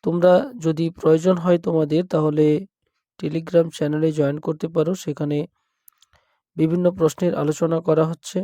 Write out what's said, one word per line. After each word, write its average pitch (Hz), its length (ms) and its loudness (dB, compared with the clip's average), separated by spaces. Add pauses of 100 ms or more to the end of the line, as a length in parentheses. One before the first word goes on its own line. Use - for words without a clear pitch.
তোমরা 175 280 4 (340)
যদি 160 180 0 (160)
প্রয়োজন 160 440 4
হয় 175 220 4
তোমাদের 160 380 0 (100)
তাহলে 156 320 2 (720)
Telegram 165 460 0 (100)
চ্যানেলে 151 320 0 (100)
জয়েন 143 280 0
করতে 160 280 -4
পারো, 165 180 0 (120)
সেখানে 147 340 -4 (1200)
বিভিন্ন 175 260 0 (120)
প্রশ্নের 165 340 0 (100)
আলোচনা 160 360 -2 (100)
করা 160 220 2
হচ্ছে। - 340 -8